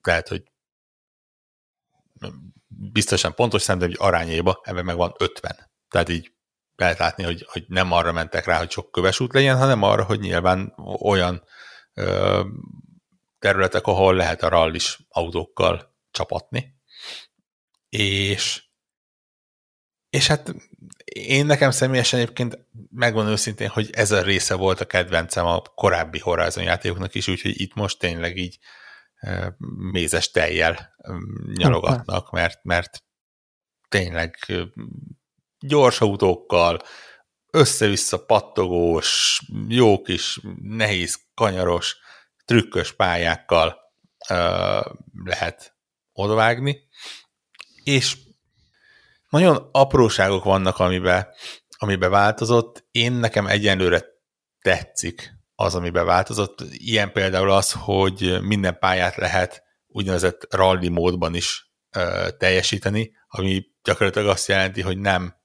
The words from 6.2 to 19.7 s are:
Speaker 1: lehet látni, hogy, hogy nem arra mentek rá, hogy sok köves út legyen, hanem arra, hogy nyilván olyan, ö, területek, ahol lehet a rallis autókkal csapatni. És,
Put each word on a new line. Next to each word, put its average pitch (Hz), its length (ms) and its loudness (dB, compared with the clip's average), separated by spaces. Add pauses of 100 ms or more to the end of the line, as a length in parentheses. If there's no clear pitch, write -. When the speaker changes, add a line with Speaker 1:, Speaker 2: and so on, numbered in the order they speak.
Speaker 1:
lehet 87 220 0
látni, 82 240 -2
hogy, 85 260 -6
hogy - 200 -12
nem 90 240 0
arra 85 200 2
mentek 82 320 -4
rá, 85 140 2
hogy 85 120 -4
sok - 220 -12
köves 92 280 0
út 123 120 -4
legyen, 135 240 4
hanem 127 260 2
arra, 104 220 4
hogy 104 160 -2
nyilván 92 540 0 (260)
olyan, 90 420 0 (520)
ö, 95 480 0 (960)
területek, 95 480 0
ahol 95 280 4
lehet 85 280 -2
a 82 60 0
rallis 82 600 0
autókkal 85 880 -4 (140)
csapatni. - 640 -8 (1120)
És, 98 720 -2 (1500)